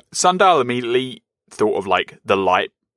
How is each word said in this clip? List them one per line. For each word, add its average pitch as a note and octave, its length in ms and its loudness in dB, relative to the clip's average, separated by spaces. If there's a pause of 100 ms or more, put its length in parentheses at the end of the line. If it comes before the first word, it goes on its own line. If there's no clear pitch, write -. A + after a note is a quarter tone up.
(120)
sundial F#3 480 2
immediately B2 600 -4 (300)
thought G#2+ 260 -2
of, F#2+ 100 -6
like, F2+ 380 -2
the G#2+ 120 0
light F#2+ 340 0 (260)